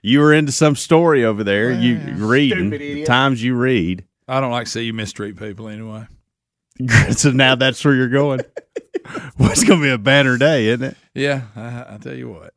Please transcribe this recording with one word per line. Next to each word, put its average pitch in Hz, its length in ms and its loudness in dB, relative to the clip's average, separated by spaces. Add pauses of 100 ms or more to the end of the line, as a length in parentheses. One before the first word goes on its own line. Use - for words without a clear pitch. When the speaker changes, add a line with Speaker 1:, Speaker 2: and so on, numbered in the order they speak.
Speaker 1:
You 127 200 2
were 151 120 6
into 151 200 2
some 151 240 2
story 160 480 2
over 107 200 0
there. 104 280 0
Speaker 2:
Well, 117 100 -2
Speaker 1:
You 120 140 2
Speaker 2:
yeah. 101 220 -8
Speaker 1:
reading 117 400 2 (100)
Speaker 3:
Stupid 143 120 -6
Speaker 1:
the 143 120 -10
Speaker 3:
idiot. 147 160 -8
Speaker 1:
times 127 340 2
you 127 140 -2
read. 92 480 -2 (240)
Speaker 2:
I 131 120 -4
don't 127 120 -4
like 120 140 -6
to - 40 -12
see 117 140 -8
you 113 100 -8
mistreat 104 420 -10
people 107 320 -14
anyway. 110 380 -16 (720)
Speaker 1:
<laughs> 131 100 -6 (220)
So 135 220 0
now 131 240 4
that's 131 280 -2
where 143 100 4
you're 127 140 0
going. 135 380 0
<laughs> - 40 -20 (880)
Well, - 120 4
it's - 140 0
gonna 185 160 4
be 143 100 0
a 127 60 0
banner 135 400 2
day, 135 300 2
isn't 120 180 0
it? 135 120 -10 (180)
Speaker 2:
Yeah, 139 280 -4 (140)
I, 117 380 -14
I 107 40 -20
tell 127 160 -14
you 123 140 -14
what. 82 280 -20